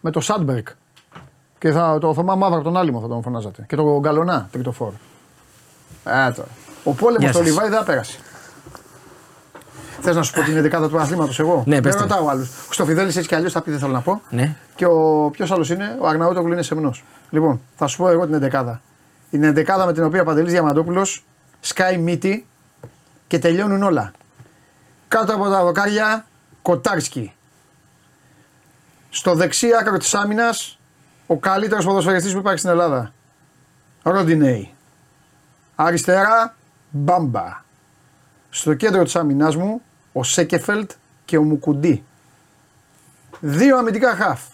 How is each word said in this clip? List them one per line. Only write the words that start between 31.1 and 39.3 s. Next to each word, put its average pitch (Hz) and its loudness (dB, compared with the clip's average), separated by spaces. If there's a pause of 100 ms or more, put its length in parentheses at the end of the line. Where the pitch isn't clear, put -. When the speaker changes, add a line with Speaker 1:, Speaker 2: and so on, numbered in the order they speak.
Speaker 1:
ο 170 0
καλύτερος 190 0
ποδοσφαιριστής 190 0
που 185 -4
υπάρχει 196 -2
στην 185 -2
Ελλάδα. 151 0 (880)
Ροντινέι. 156 2 (1000)
Αριστερά, 190 2 (360)
Μπάμπα. 143 -2 (880)
Στο - -2
κέντρο 196 2
της - -4
άμυνάς 151 2